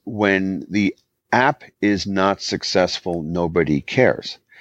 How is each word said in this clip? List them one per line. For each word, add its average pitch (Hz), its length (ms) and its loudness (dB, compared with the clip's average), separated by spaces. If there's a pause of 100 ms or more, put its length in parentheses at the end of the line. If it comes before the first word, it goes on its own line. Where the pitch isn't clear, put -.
when 95 640 0
the 95 240 0 (380)
app 131 320 2 (160)
is 101 260 0
not 98 360 0
successful, 90 840 -2
nobody 82 560 0
cares. - 580 0 (240)